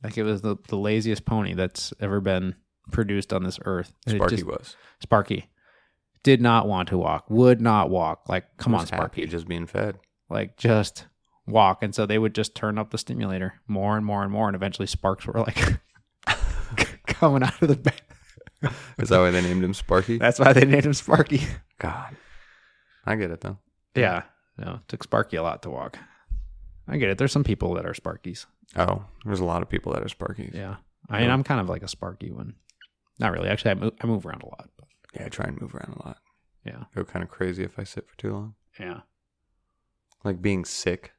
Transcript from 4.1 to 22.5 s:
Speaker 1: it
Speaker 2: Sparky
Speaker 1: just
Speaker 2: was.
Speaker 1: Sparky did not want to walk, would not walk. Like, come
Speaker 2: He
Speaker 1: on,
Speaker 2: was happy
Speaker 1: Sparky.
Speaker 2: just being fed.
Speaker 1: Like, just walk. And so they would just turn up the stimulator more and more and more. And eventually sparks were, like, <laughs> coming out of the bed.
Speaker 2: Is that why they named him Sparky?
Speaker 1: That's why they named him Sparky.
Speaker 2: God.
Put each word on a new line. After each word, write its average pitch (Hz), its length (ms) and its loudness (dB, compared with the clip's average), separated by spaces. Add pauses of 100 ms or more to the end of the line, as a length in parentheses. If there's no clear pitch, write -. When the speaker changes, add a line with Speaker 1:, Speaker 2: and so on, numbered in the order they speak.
Speaker 1:
it 104 40 0
Speaker 2:
Sparky 98 180 0
Speaker 1:
just 90 100 -4
Speaker 2:
was. - 300 -10 (240)
Speaker 1:
Sparky - 500 0 (720)
did 135 180 6
not 117 260 6
want 92 220 -2
to 92 100 0
walk, 78 300 -2
would 120 320 8
not 107 300 4
walk. 82 380 -2
Like, - 280 -4
come - 160 0
Speaker 2:
He 104 40 4
Speaker 1:
on, 82 60 0
Speaker 2:
was 80 80 -6
happy - 80 -4 (240)
Speaker 1:
Sparky. 78 40 -4
Speaker 2:
just 85 220 -6
being 85 180 -6
fed. 101 320 -4 (320)
Speaker 1:
Like, 104 260 -4
just 110 500 2 (400)
walk. 104 360 4
And 101 120 -4
so 107 120 0
they 107 120 2
would 110 160 2
just 107 200 -2
turn 107 240 -2
up 110 120 -6
the 110 80 -6
stimulator 95 680 -6
more 104 280 0
and 107 80 -2
more 101 180 -2
and 98 100 -2
more. 107 160 0
And 98 80 -2
eventually 95 300 -4
sparks - 400 -2
were, 113 140 -2
like, - 380 0 (480)
<laughs> - 800 -2
coming 139 360 4
out - 200 0
of 160 60 4
the 143 80 6
bed. 123 240 -2 (1000)
Speaker 2:
Is 107 120 -2
that 92 80 8
why 90 120 6
they 90 120 4
named 90 200 2
him 92 120 0
Sparky? 95 440 2
Speaker 1:
That's 117 200 4
why 135 160 10
they 131 100 10
named 139 220 4
him 143 80 2
Sparky. 151 480 2 (360)
Speaker 2:
God. - 380 -8 (880)